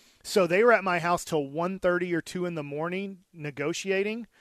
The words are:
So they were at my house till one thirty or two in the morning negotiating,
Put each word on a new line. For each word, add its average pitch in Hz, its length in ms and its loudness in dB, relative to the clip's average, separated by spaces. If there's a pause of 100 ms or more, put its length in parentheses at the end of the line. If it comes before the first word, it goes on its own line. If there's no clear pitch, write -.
(260)
So 185 220 2
they 185 160 4
were 240 80 8
at 196 140 4
my 175 140 2
house 170 260 0
till 147 240 -2
one 175 300 -4
thirty 175 340 2
or 160 80 0
two 180 240 -6
in 175 100 -4
the 151 80 -6
morning 175 680 -6
negotiating, 185 960 -4 (140)